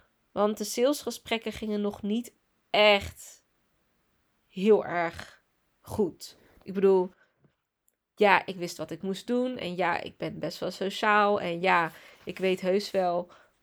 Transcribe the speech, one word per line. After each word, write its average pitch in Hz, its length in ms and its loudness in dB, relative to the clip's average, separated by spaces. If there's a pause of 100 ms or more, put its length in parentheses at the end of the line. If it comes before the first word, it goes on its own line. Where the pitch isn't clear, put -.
(320)
Want 208 260 0
de 214 60 -6
salesgesprekken 240 880 -2
gingen 214 280 -4
nog 202 220 -4
niet 220 320 -4 (360)
echt - 720 2 (1040)
heel 202 360 4
erg - 580 -6 (380)
goed. - 560 -6 (260)
Ik 185 120 -12
bedoel, 190 380 4 (1040)
ja, 196 320 4
ik 190 100 -8
wist 170 200 -8
wat 208 140 -10
ik 165 120 -10
moest 190 240 -6
doen. 247 300 -2
En 175 200 -8
ja, 175 240 0
ik - 160 -12
ben 160 220 -8
best 160 200 -8
wel 175 120 -6
sociaal. 208 680 2
En 170 200 -4
ja, 175 320 2 (320)
ik - 140 -12
weet 185 220 0
heus 190 300 0
wel 180 400 -2 (320)